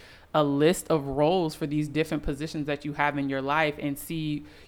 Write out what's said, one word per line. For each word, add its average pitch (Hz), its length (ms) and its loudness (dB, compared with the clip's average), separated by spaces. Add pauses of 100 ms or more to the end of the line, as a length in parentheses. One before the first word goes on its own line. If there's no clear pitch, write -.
(320)
a 156 120 4
list 147 440 4
of 156 180 2
roles 156 480 2
for 160 120 -6
these 151 220 -2
different 151 340 -2
positions 147 440 -4
that 147 180 -4
you 151 100 -6
have 147 240 0
in 139 100 -2
your 135 140 -2
life 147 360 2
and 143 200 -4
see, 156 460 -4 (240)